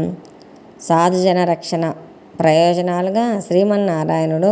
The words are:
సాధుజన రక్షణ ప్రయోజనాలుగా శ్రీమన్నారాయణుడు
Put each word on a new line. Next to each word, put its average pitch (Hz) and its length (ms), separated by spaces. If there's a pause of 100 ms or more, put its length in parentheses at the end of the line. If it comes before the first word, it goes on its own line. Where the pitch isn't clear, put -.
(880)
సాధుజన 180 520 (140)
రక్షణ 165 300 (560)
ప్రయోజనాలుగా 175 880 (220)
శ్రీమన్నారాయణుడు 170 1040